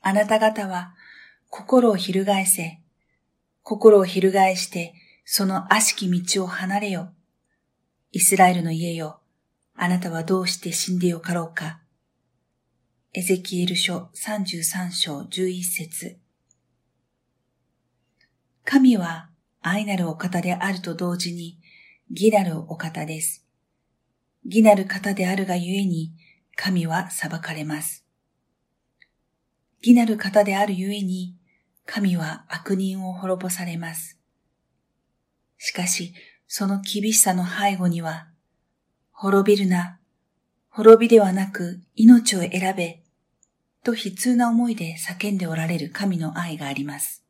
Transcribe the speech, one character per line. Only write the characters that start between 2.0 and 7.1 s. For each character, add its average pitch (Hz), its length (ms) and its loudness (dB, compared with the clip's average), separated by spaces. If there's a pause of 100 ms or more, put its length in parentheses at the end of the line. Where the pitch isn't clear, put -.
せ。 165 340 -4 (800)
心 214 380 6
を 190 60 2
翻 185 500 2
し - 120 -8
て 170 260 -10 (320)
そ - 180 -2
の 185 300 -2
悪 220 80 2
し - 100 0
き 190 180 -4
道 180 340 -2
を - 20 -8
離 190 340 -6
れ 208 100 -6
よ。 165 220 -8 (1000)